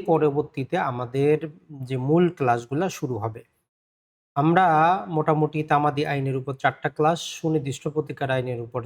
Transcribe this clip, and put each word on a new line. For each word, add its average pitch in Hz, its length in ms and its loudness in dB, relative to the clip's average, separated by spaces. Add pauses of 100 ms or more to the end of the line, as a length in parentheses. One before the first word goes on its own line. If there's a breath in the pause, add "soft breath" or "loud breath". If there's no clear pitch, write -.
পরবর্তীতে 147 720 0
আমাদের 135 580 0 (520)
যে 131 100 -4
মূল 151 280 4 (120)
ক্লাসগুলা 131 520 0
শুরু 127 280 -6
হবে। 110 240 -6 (920)
আমরা 165 300 4 (420)
মোটামুটি 156 560 0
তামাদি 147 420 2
আইনের 135 300 -2
উপর 135 180 -6
চারটা 135 360 -2
ক্লাস, 156 300 0 (180)
সুনির্দিষ্ট 151 500 -2
প্রতিকার 143 440 -4
আইনের 127 300 -2
উপর 117 240 -6